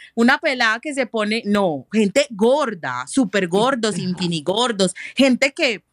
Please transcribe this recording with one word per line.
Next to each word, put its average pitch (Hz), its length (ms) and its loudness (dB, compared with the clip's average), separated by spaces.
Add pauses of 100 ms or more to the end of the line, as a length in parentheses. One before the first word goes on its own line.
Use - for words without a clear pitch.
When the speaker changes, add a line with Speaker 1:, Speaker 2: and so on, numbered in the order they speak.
(160)
Speaker 1:
una 240 220 4
pelada 247 420 0
que 302 140 -8
se 254 140 -2
pone, 214 380 -2
no, 190 460 -2
gente 214 380 2
gorda, 202 800 0
súper 190 420 0
gordos, 220 460 0
Speaker 2:
Ajá. - 80 -4
Speaker 1:
infinigordos, 185 920 -2 (180)
gente 269 380 2
que 254 420 -2